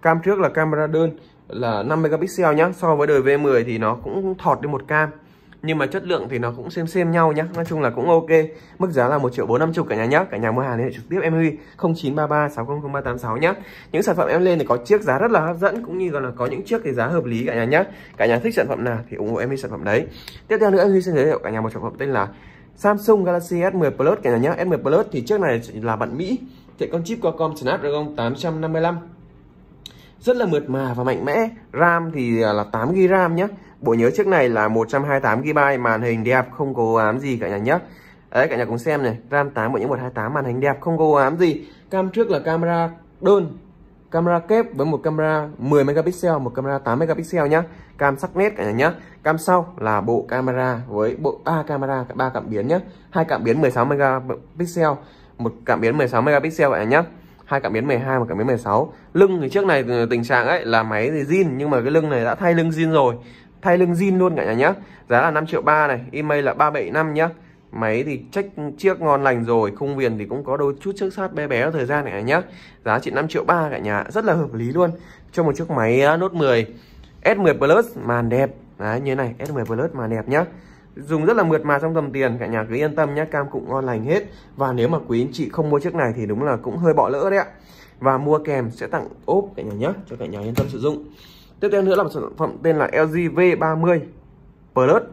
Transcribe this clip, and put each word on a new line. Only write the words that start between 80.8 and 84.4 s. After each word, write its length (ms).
Dùng 300
rất 100
là 60
mượt 220
mà 140
trong 160
tầm 180
tiền, 280
cả 60
nhà 220
cứ 60
yên 220
tâm 180
nhá, 100
cam 260
cụm 180
ngon 180
lành 180
hết. 180